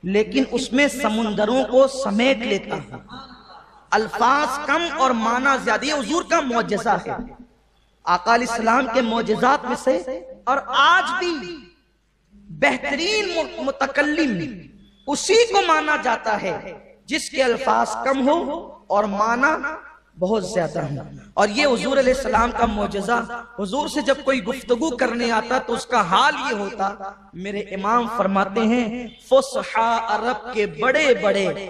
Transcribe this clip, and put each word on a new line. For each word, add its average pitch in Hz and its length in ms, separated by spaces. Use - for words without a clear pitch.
लेकिन 214 340
उसमें 262 420
समुंदरों 220 760
को 254 220
समेट 262 520
लेता 214 360
हूं। - 560
अल्फाज 240 760
कम 330 200
और 262 180
माना 247 440
ज्यादा, 277 280
ये 302 60
हुजूर 294 320
का 330 180
मौजज़ा 220 540
है, 190 180
आका 180 280
अलैहिस्सलाम 233 560
के 240 140
मौजज़ात 226 600
में 269 120
से। - 200
और 269 220
आज 311 460
भी 359 180
बेहतरीन 320 880
मु-, 285 300
मुतकल्लिम 285 680
उसी 381 380
को 403 180
माना 311 360
जाता 226 380
है 196 180
जिसके - 360
अल्फाज 233 440
कम 269 160
हो 294 160
और 208 180
माना 262 680
बहुत 190 360
ज्यादा 165 300
हो। 143 220
और 208 140
ये 277 140
हुजूर 254 320
अलैहिस्सलाम 247 560
का 240 140
मौजज़ा, 208 500
हुजूर 247 300
से 294 140
जब 269 200
कोई 254 180
गुफ्तगू 247 540
करने 240 360
आता 233 280
तो 233 140
उसका 233 300
हाल 226 340
ये 262 180
होता। 196 840
मेरे 202 360
इमाम 220 340
फरमाते 196 460
हैं, 233 240
फुसहा 233 640
अरब 233 440
के 214 120
बड़े 262 400
बड़े 196 320